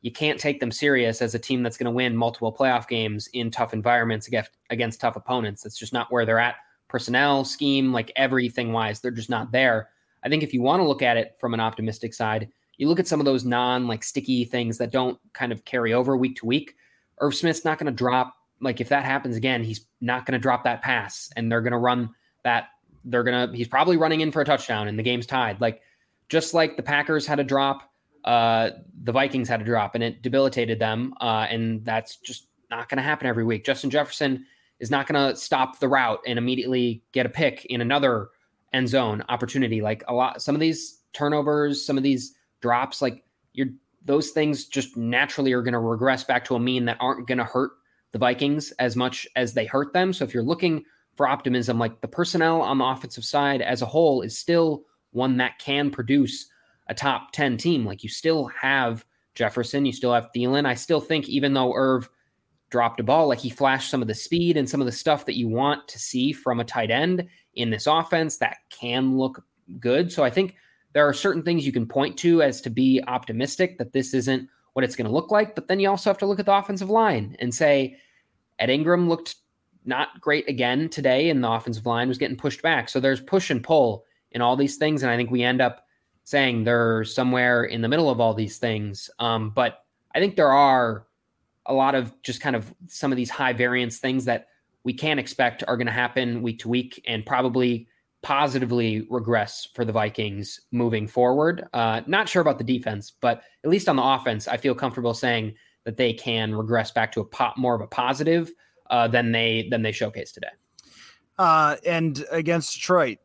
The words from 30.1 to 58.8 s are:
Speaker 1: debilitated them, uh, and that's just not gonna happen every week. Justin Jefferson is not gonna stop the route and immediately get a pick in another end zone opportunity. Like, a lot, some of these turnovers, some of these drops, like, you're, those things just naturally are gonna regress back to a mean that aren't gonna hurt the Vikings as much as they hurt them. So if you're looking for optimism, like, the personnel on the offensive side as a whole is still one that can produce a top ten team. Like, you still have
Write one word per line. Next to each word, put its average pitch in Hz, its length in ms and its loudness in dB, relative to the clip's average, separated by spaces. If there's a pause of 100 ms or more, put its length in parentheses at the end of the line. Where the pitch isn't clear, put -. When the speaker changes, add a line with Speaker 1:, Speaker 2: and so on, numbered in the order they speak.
Speaker 1:
debilitated 127 560 0
them, 113 420 -2
uh, 110 280 0
and 113 360 -4
that's 113 300 -4
just - 320 -18 (240)
not 117 180 -10
gonna 135 140 -4
happen 147 240 -2
every 117 160 0
week. 110 220 -2
Justin 135 260 -2
Jefferson 139 540 -2 (340)
is 113 100 -8
not 139 160 0
gonna 139 300 2
stop - 440 -2
the 139 80 0
route 127 380 2
and 120 140 -2
immediately 123 720 -2
get 123 160 0
a - 20 -2
pick 147 360 -2
in 123 160 -4
another 120 480 2 (420)
end 131 180 0
zone 110 400 0
opportunity. 117 520 -2
Like, 107 260 -2
a 123 60 -2
lot, 123 280 0
some 143 140 -2
of 151 60 0
these 160 400 -2 (100)
turnovers, 147 760 0
some 143 120 0
of 131 60 0
these 131 300 0 (280)
drops, 120 400 0
like, 127 240 -4 (260)
you're, 131 160 -2 (380)
those 147 240 2
things 151 360 0
just - 320 -6
naturally 131 540 0
are 123 100 2
gonna 120 180 0
regress 117 440 0
back 123 220 0
to 127 100 0
a 120 40 0
mean 123 260 0
that 117 160 -2
aren't 123 260 -2
gonna 123 160 0
hurt 127 280 -2 (420)
the 117 40 -6
Vikings 143 600 0
as 120 160 0
much 127 400 -2
as 123 180 0
they 117 120 0
hurt 139 280 -2
them. 185 200 2
So 185 100 -4
if 120 100 -6
you're 170 80 0
looking 165 420 0 (320)
for 143 120 2
optimism, 123 500 0
like, 113 240 -2
the - 60 -10
personnel 165 540 2
on 135 180 0
the 127 60 2
offensive 127 400 -6
side 143 360 0
as 120 200 -2
a 123 40 -2
whole 143 360 4
is 113 140 -6
still 160 500 0 (260)
one 127 260 0
that 127 220 -2
can 143 320 -2
produce 131 580 0 (380)
a - 60 -6
top - 400 -4
ten 135 220 0
team. 143 300 0
Like, 101 160 -8
you 110 80 -10
still 160 380 0
have 131 580 0 (300)